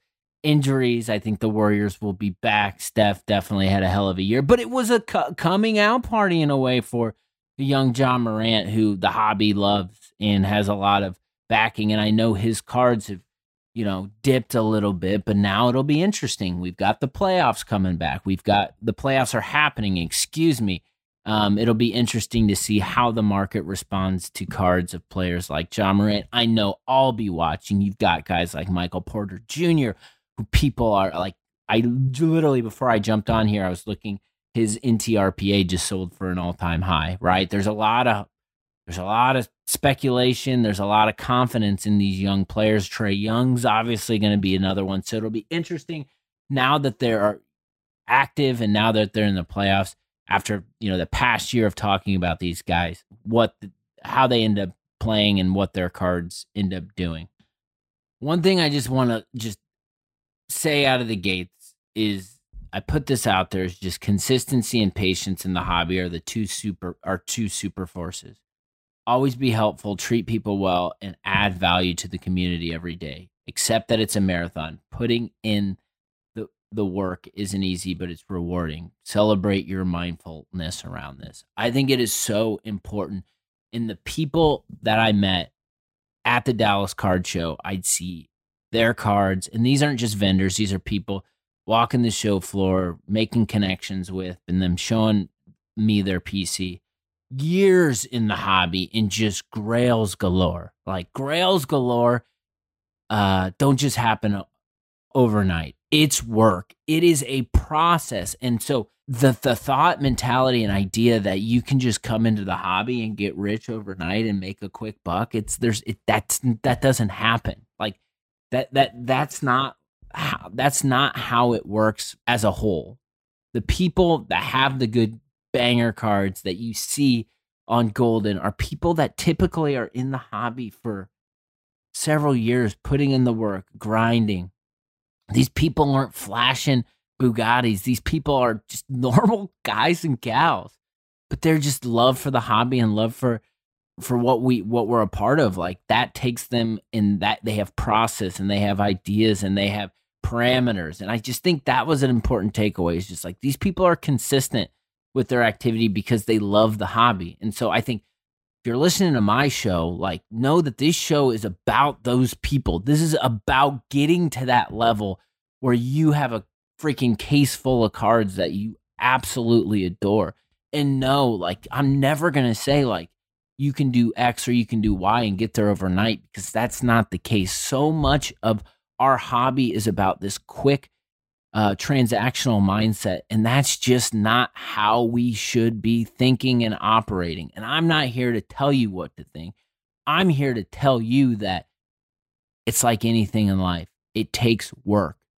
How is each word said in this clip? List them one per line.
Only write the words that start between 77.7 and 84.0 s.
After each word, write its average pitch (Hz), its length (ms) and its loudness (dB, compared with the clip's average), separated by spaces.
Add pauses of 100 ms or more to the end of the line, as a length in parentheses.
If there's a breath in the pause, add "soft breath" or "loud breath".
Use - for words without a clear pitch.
but 87 160 -10
it's 82 180 -18
rewarding. 87 640 -6 (160)
Celebrate 101 580 2
your 95 220 -6
mindfulness 85 960 -8
around 73 360 -14
this. - 260 -20 (100)
I 117 140 -2
think 131 180 0
it 127 120 2
is 117 120 -2
so 107 520 -2
important. 95 600 -8 (480)
In 117 140 -6
the 104 100 -8
people 156 720 0 (160)